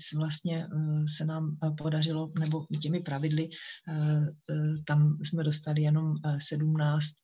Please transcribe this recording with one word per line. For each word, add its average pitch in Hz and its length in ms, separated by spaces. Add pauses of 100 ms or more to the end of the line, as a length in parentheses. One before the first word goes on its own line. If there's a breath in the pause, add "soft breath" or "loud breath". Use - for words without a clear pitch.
(160)
vlastně, 156 500
eh, 151 400 (120)
se 156 80
nám, 156 380
eh, 156 140
podařilo, 156 640
nebo 156 260 (160)
těmi 165 180
pravidly, 156 500 (400 loud breath)
eh, 151 360 (240)
eh, 151 240 (140)
tam 147 360
jsme 165 200
dostali 151 380
jenom, 156 320 (120)
eh, 143 160
sedmnáct 151 720 (100)